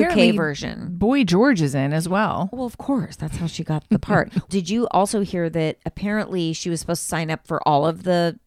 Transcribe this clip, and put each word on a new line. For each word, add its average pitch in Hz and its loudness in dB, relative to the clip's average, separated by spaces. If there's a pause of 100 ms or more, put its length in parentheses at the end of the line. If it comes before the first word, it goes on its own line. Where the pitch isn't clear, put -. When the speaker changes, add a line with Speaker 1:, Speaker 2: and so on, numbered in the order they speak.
Speaker 1:
apparently 339 4
Speaker 2:
version. 156 -4
Speaker 1:
Boy 233 4
George 196 4
is 139 0
in 139 0
as 160 -2
well. 190 0
Speaker 2:
Well, 254 -6
of - -12
course. 262 -2
That's 151 -8
how 170 -4
she 160 -8
got 156 -2
the 214 4
part. - 2
Speaker 1:
<laughs> - -8
Speaker 2:
Did 180 -2
you 233 0
also 202 2
hear 170 -2
that 160 -2
apparently 185 -2
she 165 -6
was 165 -2
supposed 170 -4
to - -8
sign 160 -2
up 156 -6
for - -4
all 147 4
of 165 -2
the 175 0